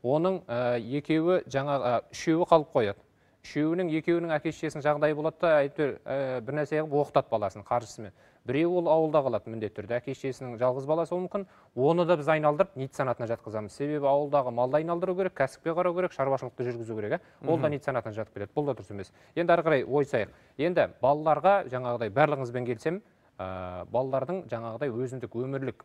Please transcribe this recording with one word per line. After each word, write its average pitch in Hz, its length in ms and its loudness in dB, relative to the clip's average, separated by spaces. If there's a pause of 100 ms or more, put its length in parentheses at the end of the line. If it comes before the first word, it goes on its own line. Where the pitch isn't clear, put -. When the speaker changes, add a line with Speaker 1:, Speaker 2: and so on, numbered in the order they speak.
Speaker 1:
Оның, 165 420 2
ә, 120 320 0
екеуі 156 680 0
жаңа, 139 360 -2
ә, 120 200 2 (100)
үшеуі 165 360 0
қалып 156 240 6
қояды. 104 240 2 (460)
Үшеуінің, 165 460 -2 (100)
екеуінің 170 380 0
әке-шешесінің 151 480 -4
жағдайы 151 340 2
болады 156 240 -4
да, 175 60 4 (160)
әйтеуір, 139 320 -2 (100)
ә, 131 400 -2
бір 135 140 -6
нәрсе 151 180 -2
қылып 156 220 -2
оқытады 139 320 2
баласын 104 340 -4
қаржысымен. 113 460 -4 (340)
Біреу 165 320 2
ол 170 80 0
ауылда 156 400 4
қалады 113 240 -2
міндетті 107 300 -6
түрде, 117 180 -4
әке-шешесінің 131 600 -8
жалғыз 127 260 0
баласы 160 240 0
болуы 180 160 -2
мүмкін. 196 200 -6 (280)
Оны 165 320 4
да 175 140 4
біз 147 100 -2
айналдырып 151 480 2
нит 135 160 -8
санатына 120 380 -2
жатқызамыз. 107 420 -8
Себебі 143 320 -4
ауылдағы 139 480 2
малды 127 240 2
айналдыру 175 400 -2
керек, 185 160 -2
кәсіпке 156 400 -2
қарау 175 240 0
керек, 185 160 -2
шаруашылықты 131 540 -2
жүргізу 117 320 -6
керек, 113 180 -2
ә? - 20 -6 (220)
Ол 156 160 2
да 143 80 0
Speaker 2:
Мгм. 151 60 2
Speaker 1:
нит 139 120 -6
санатына 117 300 -4
жатып 110 200 -8
кетеді. 101 200 -8
Бұл 147 120 0
да 127 120 -4
дұрыс 104 140 -16
емес. 98 200 -12 (220)
Енді 170 180 2
ары 170 100 4
қарай 151 280 2
ой 143 140 2
сайық. 117 240 0 (300)
Енді 156 300 2 (140)
балаларға 151 640 4
жаңағыдай 120 480 -4
барлығыңызбен 131 520 2
келсем, 156 360 -4 (360)
ә, 92 520 -8
балалардың 131 560 -2
жаңағыдай 117 420 -6
өзіндік 120 460 -6
өмірлік 131 500 -6